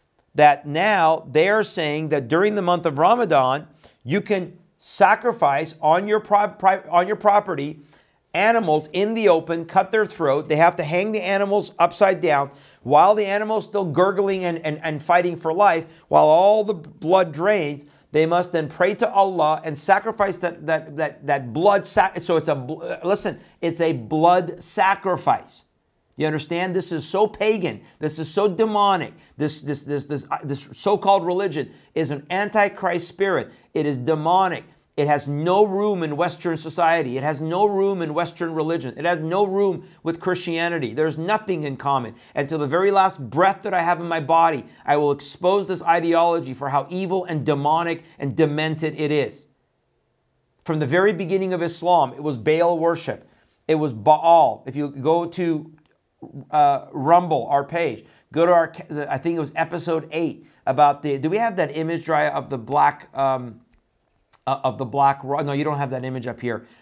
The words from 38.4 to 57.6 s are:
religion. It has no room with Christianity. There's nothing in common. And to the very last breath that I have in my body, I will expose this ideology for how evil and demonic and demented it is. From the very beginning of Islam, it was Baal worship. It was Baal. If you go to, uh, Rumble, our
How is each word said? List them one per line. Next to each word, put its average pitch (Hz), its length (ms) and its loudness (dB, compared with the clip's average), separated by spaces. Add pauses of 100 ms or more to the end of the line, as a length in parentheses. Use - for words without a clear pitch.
religion. 156 460 -4
It 151 80 -4
has 175 140 0
no 180 260 0
room 190 420 -2 (140)
with 165 180 -4
Christianity. 170 720 -2
There's 156 240 -2
nothing 180 480 -2
in 139 140 -8
common. 131 360 -2 (200)
And 139 160 -2
to 160 80 -2
the 147 80 -2
very 180 240 2
last 185 400 0
breath 190 320 0
that 202 100 -6
I 180 80 0
have 170 200 0
in 170 60 -8
my 165 140 -4
body, 165 460 2 (180)
I 147 140 2
will 147 120 2
expose 180 560 -2
this 185 140 -6
ideology 170 720 0
for 139 160 -8
how 139 220 -2
evil 185 340 -4
and 156 200 -4
demonic 156 600 0 (140)
and 135 180 -6
demented 156 640 -2
it 147 100 -2
is. 139 360 -4 (1160)
From 160 160 -4
the 151 80 -2
very 180 280 2
beginning 185 400 -2
of 165 80 -4
Islam, 165 500 0
it 139 100 -14
was 147 140 -4
Baal 165 420 2
worship. 160 480 -2 (400)
It 156 100 2
was 151 180 -2
Baal. 151 720 4
If 135 100 -12
you 147 140 -6
go 156 340 0
to, 165 480 -4 (800)
uh, 143 420 2
Rumble, 156 560 2
our 139 160 2